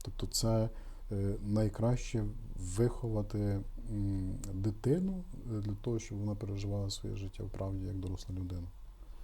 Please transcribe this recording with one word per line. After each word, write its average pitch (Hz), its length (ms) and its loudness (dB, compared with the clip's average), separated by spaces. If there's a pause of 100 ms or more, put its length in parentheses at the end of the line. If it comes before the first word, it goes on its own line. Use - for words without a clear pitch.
Тобто - 240 -2
це, 113 420 4 (420)
е, 98 220 2 (120)
найкраще 110 800 4 (520)
виховати, 104 840 2 (320)
м, 98 440 0 (180)
дитину, 160 680 2 (100)
е, 110 280 -4
для 104 120 0
того, 113 260 -2
щоб 104 180 -6
вона 104 180 0
переживала 101 540 0
своє 101 260 -4
життя 98 280 -4
в 95 60 -4
правді 95 360 -2
як 95 100 -2
доросла 92 400 -4
людина. 90 320 -4 (560)